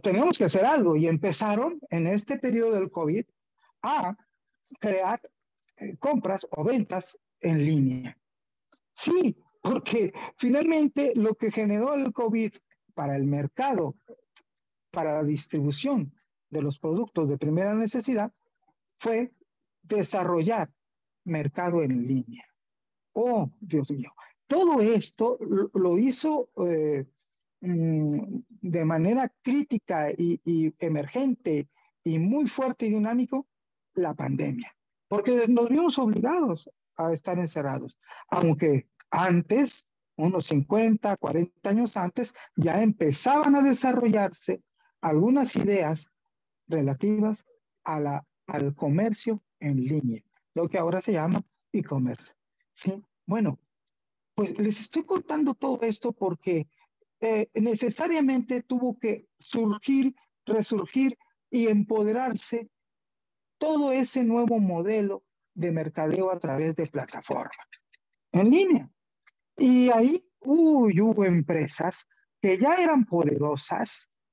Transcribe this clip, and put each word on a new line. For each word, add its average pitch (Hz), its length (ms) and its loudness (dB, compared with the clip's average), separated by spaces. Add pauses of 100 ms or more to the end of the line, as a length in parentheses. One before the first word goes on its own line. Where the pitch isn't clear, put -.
"Tenemos 233 340 2
que - 60 2
hacer 190 220 2
algo". 226 320 4
Y 160 100 2
empezaron 208 720 -2 (100)
en 170 160 -2
este 208 320 -2
periodo 233 360 0
del 190 180 -2
covid 170 340 -2 (580)
a 247 340 -2 (600)
crear, 190 440 -2 (560)
eh, 202 200 -12
compras 202 540 -2
o 151 140 -4
ventas 208 520 -2 (220)
en 160 240 0
línea. 131 540 0 (760)
Sí, 349 440 0 (240)
porque 220 500 -2 (240)
finalmente 285 800 2
lo 220 200 2
que 226 140 -2
generó 214 440 0
el 269 180 -2
covid 220 400 -2 (420)
para 143 220 -4
el 139 100 0
mercado, 156 680 -2 (960)
para 156 300 -2
la - 20 -2
distribución 147 880 -2 (360)
de 151 120 -6
los 143 160 -4
productos 165 520 -2
de 143 80 -2
primera 170 360 0
necesidad, 226 600 -2 (640)
fue 233 340 -2 (500)
desarrollar 180 880 0 (540)
mercado 170 600 -2
en 127 220 0
línea. 127 380 -4 (680)
Oh, 220 360 0 (120)
Dios 160 300 -2
mío. 143 200 -8 (360)
Todo 330 320 4
esto 226 640 2
lo, 196 320 0
lo 180 240 2
hizo, 269 520 0 (160)
eh, 151 400 0 (540)
mm, 160 800 -2 (220)
de 170 240 -2
manera 175 440 0 (120)
crítica 208 680 -2
y, 170 340 -2
y 160 340 0
emergente 160 880 -2 (360)
y 160 140 -2
muy 220 300 0
fuerte 262 380 -4
y 214 60 0
dinámico 233 540 -2 (480)
la 170 200 -2
pandemia, 139 600 -4 (360)
porque 226 400 2
nos 233 180 4
vimos 294 320 2
obligados 247 720 0 (240)
a 165 160 -2
estar 170 260 -4
encerrados, 139 640 -6 (300)
aunque 156 580 2 (240)
antes, 185 800 0 (260)
unos 165 300 -2
cincuenta, 208 720 0
cuarenta - 520 -4
años 220 280 0
antes, 185 360 -4 (220)
ya 165 260 0
empezaban 226 720 2
a 285 60 4
desarrollarse 240 1040 0 (380)
algunas 226 560 2
ideas 170 520 0 (580)
relativas 196 800 0 (380)
a 156 160 -6
la, 143 260 -4 (220)
al 143 280 -4
comercio 208 680 -2 (160)
en 139 240 -2
línea, 131 380 -2 (340)
lo 165 140 -2
que - 80 -6
ahora 170 240 -2
se 220 100 -4
llama 175 320 0 (300)
e-commerce. 131 600 -4 (400)
¿Sí? 190 300 -6 (220)
Bueno, 180 340 -2 (760)
pues 190 220 -2
les 208 200 0
estoy 311 240 -6
contando 302 520 -2
todo 262 260 -4
esto 226 300 -4
porque, 180 580 -4 (520)
eh, 220 340 -2
necesariamente 254 1080 0
tuvo 247 380 -4
que 214 280 -4 (120)
surgir, 240 720 0 (320)
resurgir 220 720 0 (320)
y 233 180 2
empoderarse 220 1000 0 (880)
todo 302 340 0
ese 262 320 0
nuevo 233 360 2
modelo 196 640 0 (320)
de 175 160 -2
mercadeo 160 600 -2
a 180 60 -4
través 156 380 -4
de 160 100 -4
plataforma - 800 -8 (680)
en 202 200 6
línea. 320 400 4 (680)
Y 247 320 6
ahí, 247 340 4 (180)
uy, 269 600 6
hubo 214 240 4
empresas 165 800 0 (340)
que 190 200 2
ya 285 160 4
eran 330 300 4
poderosas, 147 1040 -2 (260)